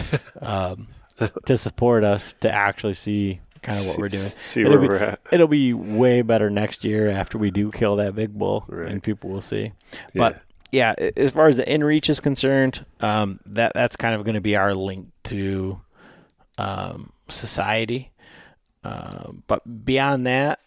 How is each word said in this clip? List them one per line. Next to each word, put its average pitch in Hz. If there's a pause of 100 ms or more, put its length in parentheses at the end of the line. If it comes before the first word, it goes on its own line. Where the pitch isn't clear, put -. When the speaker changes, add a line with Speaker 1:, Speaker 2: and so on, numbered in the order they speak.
(320)
Speaker 1:
<laughs> -
Speaker 2:
um, 98 (560)
to 127
support 120
us 104
to 110
actually 101
see 101 (200)
kinda 101
what 92
Speaker 1:
See, -
Speaker 2:
we're 101
doing. 98
Speaker 1:
see -
Speaker 2:
It'll 135
Speaker 1:
where -
Speaker 2:
be, 135
Speaker 1:
we're 98
at. 101 (100)
Speaker 2:
it'll 170
be 139
way 120
better 110
next 104
year 107
after 98
we 107
do 104
kill 101
that 101
big 107
bull, 104
Speaker 1:
Right. 85
Speaker 2:
and 98
people 101
will 95
see. 107 (420)
Speaker 1:
Yeah. 127 (120)
Speaker 2:
But, - (300)
yeah, 117
a-, -
as 131
far 156
as 131
the 120
inReach 151
is 151
concerned, 135 (140)
um, 104
that, 113
that's 120
kind 117
of 104
gonna 107
be 104
our 98
link 95 (160)
to, 98 (720)
um, - (160)
society. 113 (720)
Um, 50
but 113
beyond 131
that, 135